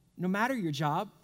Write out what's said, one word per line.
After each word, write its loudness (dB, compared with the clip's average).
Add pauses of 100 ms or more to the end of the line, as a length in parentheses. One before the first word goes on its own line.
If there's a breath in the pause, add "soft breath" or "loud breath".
(160)
No -4
matter 2
your -2
job, 0 (120)